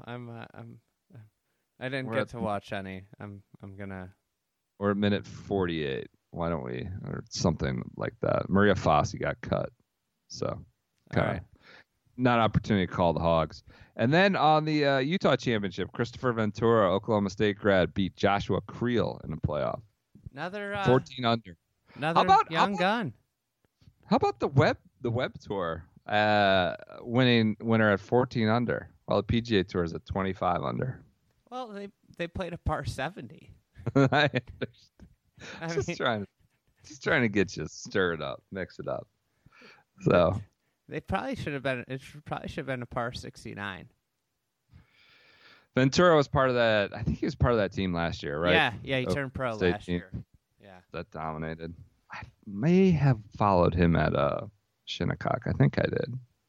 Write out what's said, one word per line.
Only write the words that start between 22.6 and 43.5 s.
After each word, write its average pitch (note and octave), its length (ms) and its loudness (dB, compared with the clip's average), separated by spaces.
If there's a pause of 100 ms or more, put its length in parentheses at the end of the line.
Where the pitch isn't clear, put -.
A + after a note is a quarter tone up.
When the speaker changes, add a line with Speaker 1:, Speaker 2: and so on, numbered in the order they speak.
Speaker 1:
young F#3 140 2
Speaker 2:
about, F3 60 -4
Speaker 1:
gun. F#3+ 320 0 (920)
Speaker 2:
how G#3+ 120 2
about G4+ 240 0
the A#3 80 0
Web, D#3 280 4 (240)
the B2 100 -4
Web B2+ 300 -2
Tour, F2 460 -6 (200)
uh, G2+ 680 4 (260)
winning, A#2 600 4
winner A2+ 300 4
at G2 100 4
fourteen A#2+ 480 2
under, A2+ 420 0 (160)
while G#2 140 2
the - 20 2
P A#2 180 0
G A2+ 200 0
A F2 40 2
Tour F2+ 200 -2
is E2 100 -4
at E2+ 100 -12
twenty-five F#2 580 -2
under? C2 400 -4 (480)
Speaker 1:
Well, B3 180 -10
they, G3+ 200 -14 (300)
they E3+ 100 -6
played F3 240 -8
a E3 60 -8
par D3+ 260 -4
seventy. D3 720 -8 (200)
Speaker 2:
<laughs> - 220 -8
I C#3 320 4
understand. B2+ 140 -4 (1200)
Speaker 1:
I - 100 -8
Speaker 2:
Just G4 160 -2
Speaker 1:
mean - 80 -6
Speaker 2:
trying, - 300 -2 (580)
just - 180 -20
trying E3 200 0
to A#2 60 2
get G2 280 0
you D#2 120 -8
stirred F2 520 -4
up, C2+ 300 -8
mix F#2 300 -10
it C#2+ 80 -10
up. - 180 -8 (960)
So F#2+ 340 4 (540)
Speaker 1:
They - 120 -10
probably A3 360 -6
should - 160 -8
have C#3 100 -6
been, B2+ 240 -4
it C3 160 -10
should, - 220 -20
probably - 240 -10
should - 100 -12
have C#3 80 -8
been C3 160 -6
a A#2+ 40 -10
par B2 260 -6
sixty-nine. G#2 760 -12 (1900)